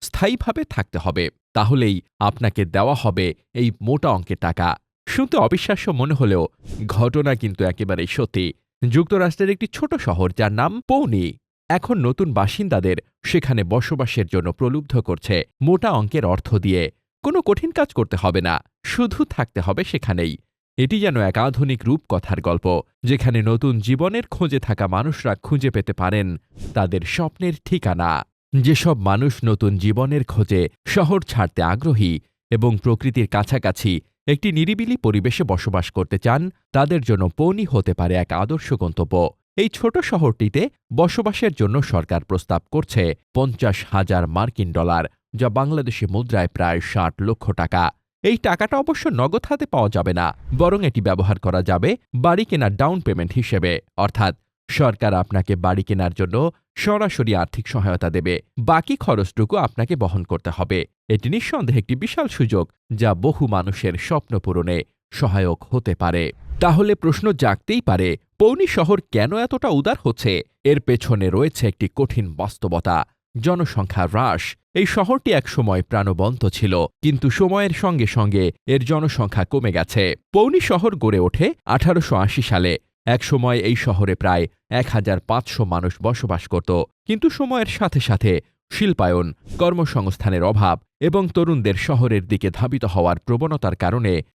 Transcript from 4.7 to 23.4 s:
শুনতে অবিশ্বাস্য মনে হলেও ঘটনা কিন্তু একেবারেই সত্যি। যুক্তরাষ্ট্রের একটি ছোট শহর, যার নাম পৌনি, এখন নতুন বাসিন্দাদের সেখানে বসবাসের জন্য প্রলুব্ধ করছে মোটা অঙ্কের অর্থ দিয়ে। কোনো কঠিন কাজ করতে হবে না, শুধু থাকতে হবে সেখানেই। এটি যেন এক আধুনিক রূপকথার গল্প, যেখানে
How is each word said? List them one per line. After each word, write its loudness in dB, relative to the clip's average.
শুনতে -2
অবিশ্বাস্য 0
মনে 0
হলেও 2
ঘটনা 0
কিন্তু -4
একেবারেই -2
সত্যি। -2
যুক্তরাষ্ট্রের 2
একটি -6
ছোট -6
শহর, 0
যার 0
নাম 0
পৌনি, 2
এখন 0
নতুন 2
বাসিন্দাদের 0
সেখানে 2
বসবাসের 0
জন্য -2
প্রলুব্ধ -2
করছে -2
মোটা 2
অঙ্কের 0
অর্থ 0
দিয়ে। 2
কোনো 0
কঠিন 0
কাজ 0
করতে -2
হবে 0
না, 0
শুধু -2
থাকতে -4
হবে -2
সেখানেই। -2
এটি 2
যেন 0
এক 0
আধুনিক 0
রূপকথার -2
গল্প, 0
যেখানে 2